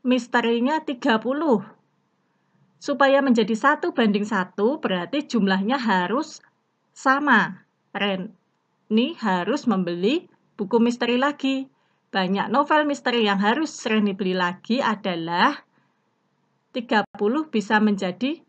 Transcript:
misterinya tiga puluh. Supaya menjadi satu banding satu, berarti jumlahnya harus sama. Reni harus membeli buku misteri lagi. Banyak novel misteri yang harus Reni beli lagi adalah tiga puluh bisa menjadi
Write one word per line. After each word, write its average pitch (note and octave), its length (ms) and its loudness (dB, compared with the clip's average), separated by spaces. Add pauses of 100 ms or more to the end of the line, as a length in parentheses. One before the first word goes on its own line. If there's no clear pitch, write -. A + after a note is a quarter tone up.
misterinya A#3+ 720 0
tiga C4 400 -2
puluh. C4 400 0 (1200)
Supaya C4+ 400 2
menjadi A#3 320 2
satu D4 400 2
banding G#3 320 2
satu, G#3+ 560 -2
berarti G3 480 -4
jumlahnya G3 480 0
harus G#3+ 640 -2 (560)
sama. C4 720 0 (240)
Reni G#3 1300 -4
harus F#3+ 480 -2
membeli F#3+ 640 -2 (240)
buku G#3 240 -2
misteri A#3+ 400 0
lagi. C4+ 480 -2 (480)
Banyak F#3+ 320 0
novel D4 400 2
misteri A#3+ 400 0
yang G3 160 0
harus B3+ 400 0
Reni G#3+ 320 0
beli F#3 240 -2
lagi F3+ 400 -2
adalah F#3+ 800 -2 (1120)
tiga A#3 320 0 (160)
puluh C4 320 0
bisa G#3+ 320 2
menjadi G#3 560 -2 (100)